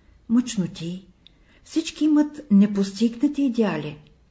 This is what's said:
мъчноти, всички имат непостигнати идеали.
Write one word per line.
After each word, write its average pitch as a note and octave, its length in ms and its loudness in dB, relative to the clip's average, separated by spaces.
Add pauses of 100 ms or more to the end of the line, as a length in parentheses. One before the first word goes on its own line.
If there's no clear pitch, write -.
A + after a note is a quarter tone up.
(280)
мъчноти, F#3 800 -4 (580)
всички - 400 -4
имат D4+ 360 2 (100)
непостигнати G#3 920 2
идеали. F3+ 560 -2 (320)